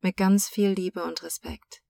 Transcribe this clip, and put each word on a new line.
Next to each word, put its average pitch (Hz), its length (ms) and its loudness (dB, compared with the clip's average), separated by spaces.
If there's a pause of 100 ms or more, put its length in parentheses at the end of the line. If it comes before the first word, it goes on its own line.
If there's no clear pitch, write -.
Mit 185 160 -2
ganz 196 320 4
viel 202 220 2
Liebe 185 320 -4
und 165 180 -8
Respekt. - 680 -14